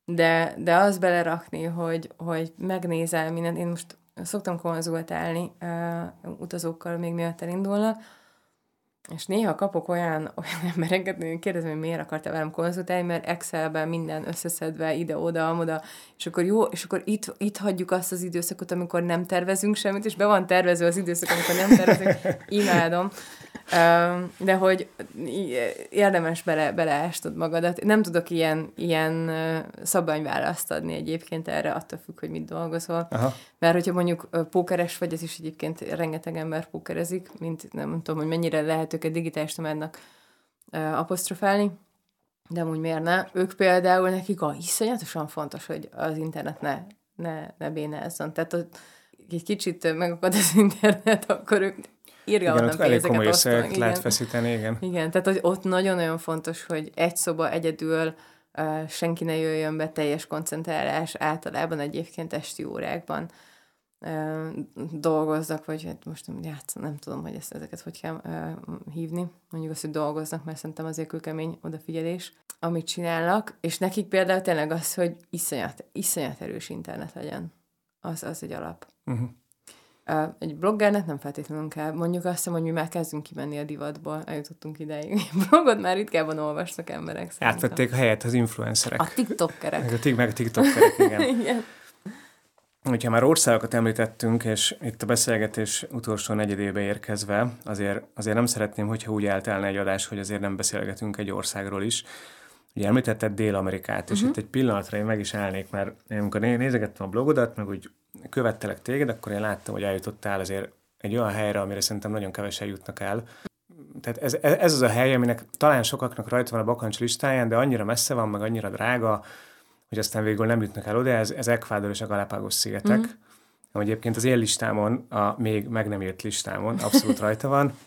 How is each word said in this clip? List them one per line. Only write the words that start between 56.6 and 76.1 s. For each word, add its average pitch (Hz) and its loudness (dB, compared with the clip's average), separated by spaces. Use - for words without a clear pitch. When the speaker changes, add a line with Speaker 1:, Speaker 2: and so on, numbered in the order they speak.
Speaker 1:
hogy 156 -4
egy 170 2
szoba 160 0
egyedül, 160 0
ö, 156 -4
senki 165 -2
ne 160 0
jöjjön 156 0
be, 156 -2
teljes 151 -2
koncentrálás, 156 -4
általában 156 -2
egyébként 160 -6
esti - -8
órákban, - -6
ö, 156 -6
dolgoznak, 156 0
vagy 156 -8
hát 165 -12
most 160 -14
nem - -10
játsz-, 156 -12
nem 147 -8
tudom, 139 -12
hogy 160 -10
ezt, - -14
ezeket 156 -14
hogy 170 -14
kell, 160 -10
ö, 165 -10
hívni. 165 -6
Mondjuk 160 -8
azt, 156 -10
hogy 156 -8
dolgoznak, 156 -4
mert 156 -10
szerintem 160 -10
azért 160 -6
kőkemény 160 -6
odafigyelés, 165 -6
amit 170 -2
csinálnak, 170 0
és 165 -4
nekik 190 0
például 190 4
tényleg 160 2
az, 165 -2
hogy 175 0
iszonyat, - -4
iszonyat - -4